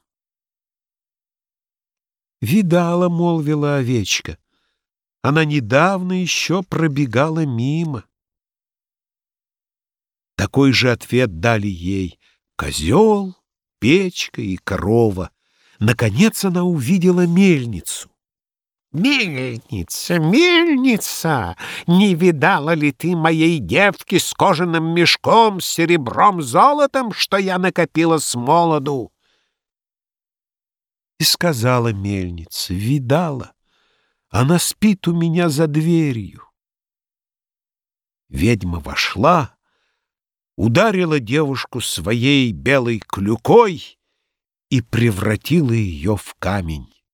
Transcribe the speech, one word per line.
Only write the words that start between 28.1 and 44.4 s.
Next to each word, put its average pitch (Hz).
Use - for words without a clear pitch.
с -
молоду?" 143
И 156
сказала 123
мельница: 92
"Видала. 131
Она 139
спит -
у 170
меня 170
за 151
дверью". 151
Ведьма 90
вошла, -
ударила 165
девушку 131
своей 120
белой 117
клюкой 143